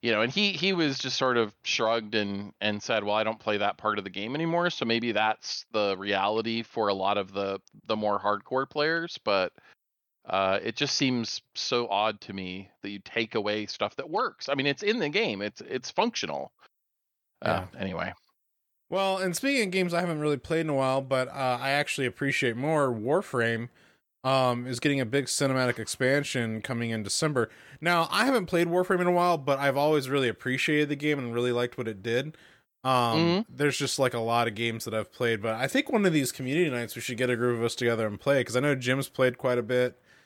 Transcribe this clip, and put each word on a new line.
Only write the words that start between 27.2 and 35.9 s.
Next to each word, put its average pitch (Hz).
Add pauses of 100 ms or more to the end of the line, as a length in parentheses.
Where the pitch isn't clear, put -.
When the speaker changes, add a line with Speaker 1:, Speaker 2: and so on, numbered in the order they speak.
Speaker 2:
Now, 165
I 208
haven't 247
played 170
Warframe 180
in 180
a 180
while, 175
but 139
I've 139
always 143
really 135
appreciated 143
the 147
game 147
and 120
really 123
liked 120
what 120
it 101
did. 127 (440)
Um, 131 (520)
Speaker 1:
Mm-hmm. -
Speaker 2:
there's 143
just, -
like, 127
a 120
lot 117
of 107
games 113
that 110
I've 110
played, 117
but 110
I 127
think -